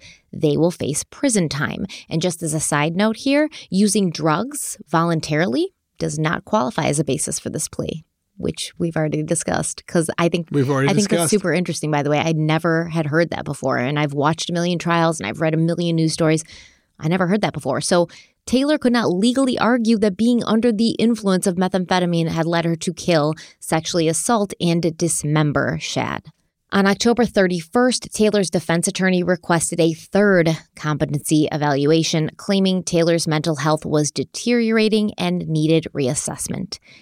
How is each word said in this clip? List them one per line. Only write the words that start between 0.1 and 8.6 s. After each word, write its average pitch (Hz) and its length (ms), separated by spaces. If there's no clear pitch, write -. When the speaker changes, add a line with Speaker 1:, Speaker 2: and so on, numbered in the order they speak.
Speaker 1:
they 147 240
will 160 160
face 160 320
prison 208 460
time. - 360
And 160 140
just 170 200
as 156 120
a 156 80
side 151 340
note 214 220
here, 294 320
using 196 420
drugs 165 640
voluntarily 170 840
does 156 200
not 156 260
qualify 165 400
as 143 140
a 156 40
basis - 360
for - 100
this - 180
plea, 160 360
which - 420